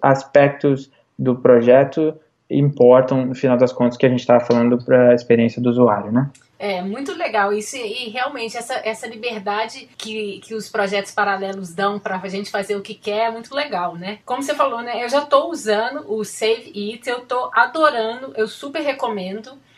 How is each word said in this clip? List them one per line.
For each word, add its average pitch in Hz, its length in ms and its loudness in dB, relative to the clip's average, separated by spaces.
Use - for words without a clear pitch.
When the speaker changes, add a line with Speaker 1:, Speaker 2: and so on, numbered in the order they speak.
Speaker 1:
aspectos 139 880 2
do 131 160 2
projeto 127 760 4
importam, 131 760 4
no 127 100 -4
final 127 220 2
das 127 160 2
contas, 123 240 0
que - 80 2
a 131 40 6
gente 123 160 0
tava 120 140 6
falando 120 460 2
pra 127 280 6
experiência 117 480 2
do 123 80 0
usuário, 110 440 2
né? 135 160 2
Speaker 2:
É, 196 240 -6
muito 247 320 -8
legal 220 380 -2
isso, 208 240 -6
e, 240 320 -8
e - 20 -10
realmente 247 460 -8
essa, 240 200 -6
essa 220 180 -8
liberdade 226 920 -8
que, 214 420 -8
que - 140 -16
os 214 160 -10
projetos 202 420 -2
paralelos 196 640 -4
dão 202 260 -2
pra 190 180 -6
gente 196 200 -8
fazer 202 280 -4
o 196 40 -8
que 208 120 -12
quer 214 340 -4
é 226 40 -2
muito 226 220 -14
legal, 175 420 -4
né? 190 300 -10
Como 254 160 -6
você 285 140 -4
falou, 240 260 0
né, 240 220 -6
eu 247 60 -4
já 277 120 2
tô 294 280 2
usando 240 580 -2
o 214 160 -4
Save 226 500 -4
It, 208 360 -8
eu 247 120 -4
tô 247 320 -4
adorando, 254 840 0
eu 220 100 -2
super 285 340 -10
recomendo. 220 720 -6